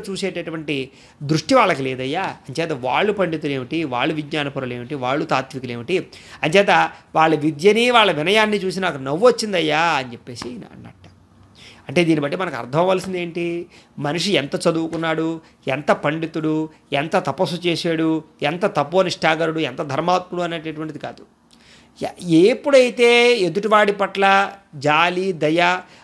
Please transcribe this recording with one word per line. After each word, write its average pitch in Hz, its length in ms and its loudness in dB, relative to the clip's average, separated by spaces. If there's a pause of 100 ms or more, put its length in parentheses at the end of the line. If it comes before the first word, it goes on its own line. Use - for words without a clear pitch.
చూసేటటువంటి 160 800 -6 (320)
దృష్టి 156 320 0
వాళ్ళకి 180 280 4
లేదయ్యా. 131 400 -4
అంచేత 156 480 -6
వాళ్ళు 143 420 0
పండితులు 160 380 -2
ఏమిటి, 135 320 -4
వాళ్ళు 135 300 -2
విజ్ఞానపరులు 143 600 -6
ఏమిటి, 120 220 -10
వాళ్ళు 135 300 -2
తాత్వికులు 131 460 -4
ఏమిటి, 139 360 -4 (360)
అంచేత 165 480 4 (240)
వాళ్ళ 160 200 4
విద్యని 175 560 2
వాళ్ళ 214 200 4
వినయాన్ని 208 460 2
చూసి 185 220 -4
నాకు 175 180 -2
నవ్వు 143 300 2
వచ్చిందయ్యా" 180 540 0
అని 143 300 0
చెప్పేసి 117 380 -14
ఈయన 240 120 -14 (140)
అన్నట్ట. - 220 -20 (880)
అంటే 160 160 2
దీన్ని 160 180 2
బట్టి 143 160 -2
మనకు 175 180 -6
అర్థం 123 240 -2
అవ్వాల్సింది 185 420 0
ఏంటి, 170 440 -6 (340)
మనిషి 165 340 -2
ఎంత 139 220 -2
చదువుకున్నాడు, 165 880 -2 (260)
ఎంత 143 240 -2
పండితుడు, 156 800 -2 (240)
ఎంత 147 220 -2
తపస్సు 180 400 -2
చేశాడు, 160 680 -2 (180)
ఎంత 170 240 -2
తపోనిష్ఠాగరుడు, 160 920 0
ఎంత 143 220 -4
ధర్మాత్ముడు 175 640 -2
అనేటటువంటిది 156 560 -8
కాదు. - 260 -14 (800)
ఎ-, - 260 -8
ఎప్పుడైతే 240 1080 6
ఎదుటివాడి 202 540 2
పట్ల 196 600 2 (240)
జాలి, 170 580 2
దయ, 170 460 2 (240)